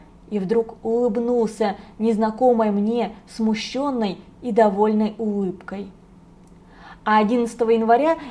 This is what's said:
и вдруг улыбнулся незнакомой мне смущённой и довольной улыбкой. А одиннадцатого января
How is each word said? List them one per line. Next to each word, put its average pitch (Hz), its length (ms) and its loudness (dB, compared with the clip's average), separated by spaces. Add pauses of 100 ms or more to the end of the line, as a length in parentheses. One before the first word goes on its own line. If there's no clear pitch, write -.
(300)
и 208 80 -4
вдруг 226 440 -2
улыбнулся 226 920 -2 (220)
незнакомой 220 720 2
мне 202 440 -2 (140)
смущённой 220 920 -2 (220)
и 240 120 -6
довольной 214 680 2
улыбкой. 196 720 -6 (1120)
А 214 140 2
одиннадцатого 226 520 0
января 233 460 4 (140)